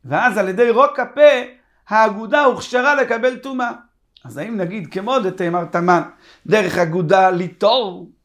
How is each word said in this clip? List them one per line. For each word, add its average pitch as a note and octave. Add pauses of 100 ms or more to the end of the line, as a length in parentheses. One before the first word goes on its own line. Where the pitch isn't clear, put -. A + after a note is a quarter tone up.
ואז F#3+
על F#3+
ידי A#3
רוק C4
הפה, C#4+ (560)
האגודה A3
הוכשרה B3+
לקבל A#3+
טומאה. B3 (540)
אז B2
האם G#3+
נגיד, F3+
כמו A#3
דתימר F3+
תמן, F3 (460)
דרך F3+
אגודה F3+
ליטור F#3 (160)